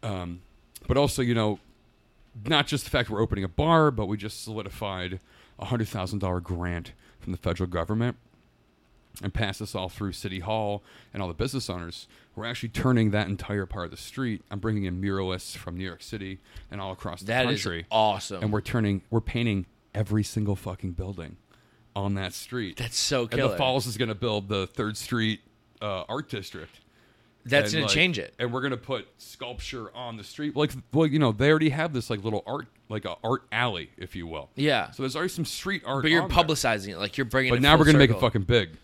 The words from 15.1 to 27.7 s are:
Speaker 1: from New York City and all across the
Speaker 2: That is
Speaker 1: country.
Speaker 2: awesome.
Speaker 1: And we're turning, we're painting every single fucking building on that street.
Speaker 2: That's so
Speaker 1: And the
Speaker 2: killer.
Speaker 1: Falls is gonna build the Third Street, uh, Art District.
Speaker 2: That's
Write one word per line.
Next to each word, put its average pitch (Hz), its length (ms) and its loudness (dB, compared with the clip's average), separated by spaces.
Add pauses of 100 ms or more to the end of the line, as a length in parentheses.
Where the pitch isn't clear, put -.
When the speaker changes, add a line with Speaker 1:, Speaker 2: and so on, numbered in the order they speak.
Speaker 1:
from 87 220 -10
New 92 60 -6
York 87 180 -10
City 95 380 -10 (300)
and 101 100 -8
all 95 120 -6
across 90 280 -10
the 95 60 -12
Speaker 2:
That 120 220 4
is 107 140 0
Speaker 1:
country. 85 280 -4
Speaker 2:
awesome. 101 520 2
Speaker 1:
And 107 100 0
we're 107 80 2
turning, 101 500 0
we're 113 100 2
painting 110 460 0 (280)
every 104 300 2
single 101 320 -2
fucking 90 360 -8
building 87 440 -8 (580)
on 101 200 -2
that 95 200 -4
street. 110 440 -8
Speaker 2:
That's 117 200 -4
so 135 240 2
Speaker 1:
And 117 80 -4
the - 60 -2
Speaker 2:
killer. 123 200 0
Speaker 1:
Falls 131 300 2
is 113 100 -6
gonna 110 200 -2
build 104 320 -2
the 98 180 0
Third 107 300 -4
Street, 110 440 -2 (400)
uh, 98 280 -4
Art 139 200 -6
District. 92 520 -12 (680)
Speaker 2:
That's 135 260 4